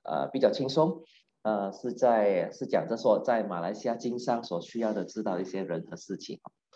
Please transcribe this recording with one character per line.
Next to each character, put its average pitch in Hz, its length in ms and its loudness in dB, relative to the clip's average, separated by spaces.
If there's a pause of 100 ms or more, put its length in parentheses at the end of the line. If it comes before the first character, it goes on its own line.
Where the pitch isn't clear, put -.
呃， 71 300 -2
比 135 80 -2
较 - 100 6
轻 131 160 -2
松， 156 340 2 (420)
呃， 101 280 0
是 120 220 -6
在， 104 580 4
是 - 140 -8
讲 90 240 0
着 113 80 0
说 107 260 4
在 117 180 2
马 92 200 -4
来 95 120 -2
西 107 140 -6
亚 117 80 0
经 120 240 -4
商 120 240 0
所 85 160 -4
需 117 220 -6
要 110 100 0
的 95 140 -4
知 110 180 -6
道 98 120 -2
的 90 60 -2
一 92 40 -4
些 95 180 -6
人 82 260 -6
和 85 60 -10
事 - 220 -8
情。 - 240 -12 (340)